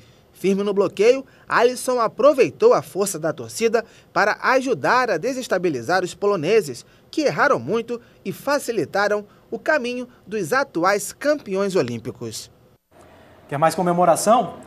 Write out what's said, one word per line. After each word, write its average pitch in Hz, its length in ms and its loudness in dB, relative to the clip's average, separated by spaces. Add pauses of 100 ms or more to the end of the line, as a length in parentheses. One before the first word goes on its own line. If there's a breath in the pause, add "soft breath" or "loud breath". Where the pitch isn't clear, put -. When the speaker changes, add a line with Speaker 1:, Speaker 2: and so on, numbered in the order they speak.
(320 soft breath)
Speaker 1:
Firme 190 320 0
no 202 100 -2
bloqueio, 214 500 2 (240 soft breath)
Alisson 247 520 0
aproveitou 226 760 4
a 151 80 2
força 190 380 -4
da 156 120 -2
torcida 214 520 -2 (280 soft breath)
para 196 300 2
ajudar 240 640 0
a 185 80 0
desestabilizar 180 840 -2
os 175 100 -6
poloneses, 196 720 0 (240 soft breath)
que - 140 -4
erraram 220 380 2
muito 226 400 -6 (240 soft breath)
e 196 80 -6
facilitaram 208 920 -2 (240 soft breath)
o 226 120 -8
caminho 247 480 -2 (180 soft breath)
dos 190 260 -6
atuais 202 600 0
campeões 202 640 -2
olímpicos. 117 760 -6 (960 loud breath)
Speaker 2:
Quer 143 100 -6
mais 160 180 2
comemoração? 175 800 4 (120)